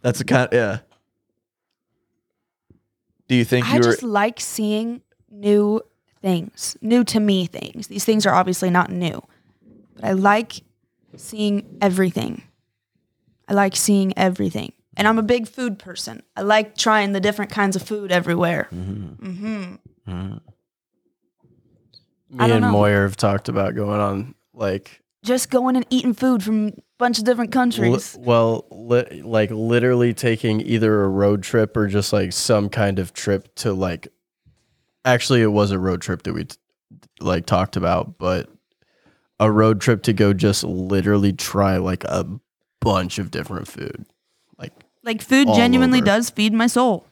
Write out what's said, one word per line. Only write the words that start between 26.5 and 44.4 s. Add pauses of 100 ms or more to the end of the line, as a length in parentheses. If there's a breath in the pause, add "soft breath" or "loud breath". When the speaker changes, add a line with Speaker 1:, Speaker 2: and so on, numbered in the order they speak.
Speaker 2:
a (260)
bunch
of
different
countries.
Speaker 4:
Li-,
well,
li-,
like,
literally
taking
either
a
road
trip
or
just,
like,
some
kind
of
trip
to,
like, (960)
actually,
it
was
a
road
trip
that
we
t-, (640)
like,
talked
about,
but (880)
a
road
trip
to
go
just
literally
try,
like,
a (540)
bunch
of
different
food. (520)